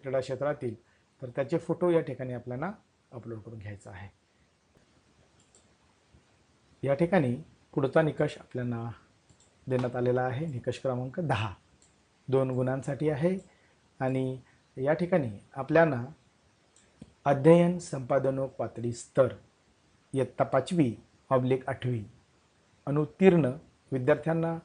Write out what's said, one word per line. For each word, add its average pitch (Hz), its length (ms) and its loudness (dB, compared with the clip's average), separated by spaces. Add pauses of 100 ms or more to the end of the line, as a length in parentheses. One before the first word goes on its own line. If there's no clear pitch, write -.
क्रीडा 135 180 -2
क्षेत्रातील, 135 640 -6 (400)
तर 127 80 -10
त्याचे 139 280 -2
फोटो 170 320 -2
या 165 120 4
ठिकाणी 127 320 -8
आपल्याला 123 380 -8 (400)
अपलोड 117 280 -14
करून 110 200 -16
घ्यायचा 101 300 -14
आहे. 95 200 -16 (2750)
या 139 60 0
ठिकाणी 160 420 2 (380)
पुढचा 139 280 2
निकष 151 360 -2
आपल्याला 120 540 -8 (760)
देण्यात 127 280 -2
आलेला 123 260 2
आहे, 127 240 -4
निकष 127 340 -6
क्रमांक 127 400 -4
दहा, 113 340 -2 (760)
दोन 131 240 2
गुणांसाठी 131 580 -2
आहे 165 280 0 (640)
आणि 131 400 -2 (380)
या 135 160 0
ठिकाणी 170 360 0 (240)
आपल्याला 139 520 2 (1200)
अध्ययन 165 540 6
संपादनोक 135 720 -2
पातळी 117 420 -6
स्तर - 340 0 (840)
इयत्ता 131 300 -2
पाचवी 135 520 0 (340)
ऑब्लिक 131 400 2
आठवी 123 340 -4 (840)
अनुत्तीर्ण 151 640 4 (400)
विद्यार्थ्यांना 165 720 0